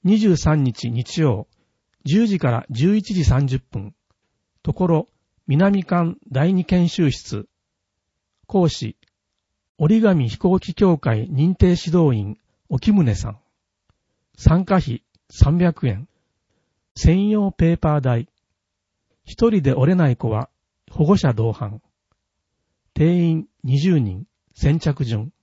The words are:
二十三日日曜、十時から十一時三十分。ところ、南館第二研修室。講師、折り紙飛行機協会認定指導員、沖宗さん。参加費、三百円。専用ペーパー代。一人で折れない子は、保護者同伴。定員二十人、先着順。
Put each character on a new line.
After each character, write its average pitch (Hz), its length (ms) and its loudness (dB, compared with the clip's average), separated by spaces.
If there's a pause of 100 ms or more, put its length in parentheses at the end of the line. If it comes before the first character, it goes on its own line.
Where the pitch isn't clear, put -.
二 208 140 4
十 196 180 2
三 151 260 0
日 123 260 -4
日 120 320 -6
曜、 123 280 -2 (560)
十 214 220 2
時 196 120 -2
か 131 120 0
ら 117 180 -4
十 151 260 0
一 208 180 -4
時 170 120 0
三 135 200 2
十 131 140 -4
分。 - 340 -14 (680)
と 151 100 -4
こ 185 140 -2
ろ、 160 200 0 (400)
南 190 360 2
館 175 320 -2 (160)
第 151 220 0
二 185 100 0
研 180 240 2
修 160 240 0
室。 - 380 -10 (960)
講 180 220 2
師、 - 260 -8 (840)
折 165 200 2
り 220 40 2
紙 165 280 2
飛 - 100 -10
行 185 220 2
機 180 120 -10
協 180 240 2
会 113 320 -2
認 165 260 0
定 180 160 4
指 170 240 -2
導 147 220 2
員、 104 220 -8 (300)
沖 175 240 0
宗 135 220 2
さ - 160 -8
ん。 - 80 -20 (1000)
参 175 260 4
加 185 140 2
費、 123 260 -4 (260)
三 151 280 0
百 170 320 0
円。 104 180 -8 (880)
専 190 320 2
用 208 240 0
ペ 165 220 0
ー 165 40 -2
パ 151 200 0
ー 139 40 -2
代。 123 280 -2 (960)
一 - 240 0
人 208 120 2
で 131 120 0
折 139 160 2
れ 185 60 2
な 160 140 2
い 120 60 0
子 123 140 -6
は、 110 200 -6 (400)
保 - 160 -2
護 190 120 2
者 131 160 0
同 113 180 -2
伴。 104 300 -10 (1120)
定 165 220 2
員 165 320 0 (160)
二 135 160 0
十 170 200 2
人、 104 260 -6 (300)
先 151 240 0
着 143 260 -2
順。 113 260 -6 (120)